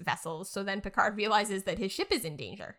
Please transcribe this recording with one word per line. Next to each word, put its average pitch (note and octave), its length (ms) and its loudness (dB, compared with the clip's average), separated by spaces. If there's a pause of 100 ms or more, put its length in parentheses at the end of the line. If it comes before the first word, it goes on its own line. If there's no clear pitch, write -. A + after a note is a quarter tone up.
vessels. E3 500 -4
So G3 140 -4
then G3 160 -2
Picard G3+ 360 2
realizes G#3 460 4
that F#3+ 160 -2
his F#3+ 140 0
ship - 180 0
is C#4+ 140 2
in D3+ 120 -6
danger. G2 420 -10